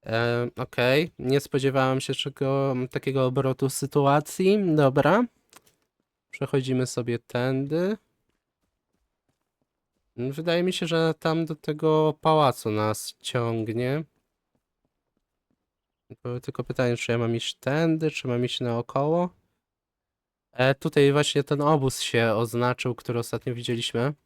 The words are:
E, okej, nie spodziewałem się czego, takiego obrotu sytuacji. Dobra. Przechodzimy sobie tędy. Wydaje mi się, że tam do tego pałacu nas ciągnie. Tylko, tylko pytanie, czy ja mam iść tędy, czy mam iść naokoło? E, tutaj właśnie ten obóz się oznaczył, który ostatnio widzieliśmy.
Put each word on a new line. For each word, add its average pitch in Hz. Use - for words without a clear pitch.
E, 120
okej, 131
nie 135
spodziewałem 131
się 135
czego, 135
takiego 135
obrotu 131
sytuacji. 151
Dobra. 147
Przechodzimy 131
sobie 120
tędy. 139
Wydaje 160
mi 185
się, 180
że 160
tam 160
do 156
tego 156
pałacu 151
nas 107
ciągnie. 117
Tylko, 123
tylko -
pytanie, 123
czy -
ja 117
mam 117
iść -
tędy, 160
czy -
mam 120
iść -
naokoło? 139
E, 131
tutaj 143
właśnie 147
ten 143
obóz 143
się 117
oznaczył, 120
który 117
ostatnio 117
widzieliśmy. 120